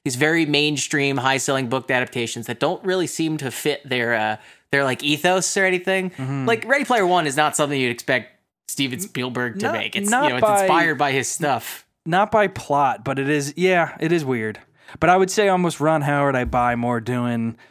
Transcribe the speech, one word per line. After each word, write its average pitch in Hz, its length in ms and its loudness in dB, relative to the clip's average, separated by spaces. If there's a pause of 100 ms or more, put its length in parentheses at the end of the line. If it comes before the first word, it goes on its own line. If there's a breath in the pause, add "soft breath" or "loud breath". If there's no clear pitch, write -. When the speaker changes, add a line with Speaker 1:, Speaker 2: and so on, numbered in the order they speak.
Speaker 1:
these 127 120 -4
very 160 300 2
mainstream, 147 720 0
high-selling 131 520 0
book 127 220 -4
adaptations 120 560 -2
that 123 140 -8
don't 156 240 0
really 185 220 0
seem 160 320 -4
to 135 120 -6
fit 143 380 -4
their, 120 260 0
uh, 107 220 0 (360 loud breath)
their, 139 120 2
like, 127 200 -2
ethos 180 520 2
or 196 80 2
anything. 185 460 0
Speaker 2:
Mm-hmm. 135 360 -4
Speaker 1:
Like, 226 200 0
Ready 277 180 0
Player 214 220 2
One 175 200 2
is 135 100 -2
not 151 200 2
something 143 240 0
you'd 127 120 0
expect 120 400 -4 (360)
Steven 131 320 -4
Spielberg 123 600 -4
to 220 60 -2
Speaker 2:
Not, 285 80 -2
Speaker 1:
make. 107 220 -4
It's, 202 140 -2
Speaker 2:
not 254 140 2
Speaker 1:
you 294 60 2
know, 247 60 -2
it's 247 100 2
Speaker 2:
by, 202 160 4
Speaker 1:
inspired 165 360 2
by 139 140 2
his 131 160 0
stuff. - 580 -4 (180)
Speaker 2:
not 190 280 2
by 214 160 4
plot, 139 560 0
but 135 140 -2
it 135 100 -2
is, 147 280 -2
yeah, 175 440 2
it 160 120 0
is 165 120 0
weird. 113 340 -4 (420 loud breath)
But 160 100 4
I 180 60 8
would 185 140 4
say 202 180 2
almost 180 320 0
Ron 156 220 2
Howard, 143 340 0
I 123 80 0
buy 123 320 0
more 120 240 -2
doing 117 560 -4 (140 soft breath)